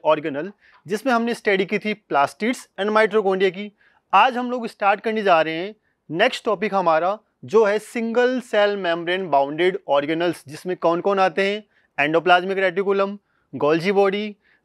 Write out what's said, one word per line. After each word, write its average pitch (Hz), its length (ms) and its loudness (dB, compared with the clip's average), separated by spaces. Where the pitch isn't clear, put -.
ऑर्गेनल, 156 480 -2
जिसमें 214 260 -2
हमने 233 220 0
स्टडी 196 300 0
की 208 140 -4
थी 214 160 -6
plastids 208 540 0
and 214 180 -2
mitochondria 196 520 2
की। 202 220 -10
आज 226 240 4
हम 247 140 -4
लोग 240 160 -6
स्टार्ट 202 340 -2
करने 220 220 -2
जा 175 200 4
रहे 160 140 -4
हैं 196 180 -8
नेक्स्ट 202 340 0
टॉपिक 202 300 -2
हमारा, 175 440 0
जो 202 200 4
है 208 140 2
सिंगल 240 600 -2
सेल 208 260 2
मेम्ब्रेन 175 540 -4
बाउंडेड 151 480 2
ऑर्गेनल्स, 156 600 -2
जिसमें 170 280 -8
कौन 170 240 0
कौन 196 200 0
आते 190 300 0
हैं, 208 140 -8
एंडोप्लाज्मिक 180 600 2
रेटिकुलम, 196 600 -2
गोल्जी 156 400 0
बॉडी, 202 440 0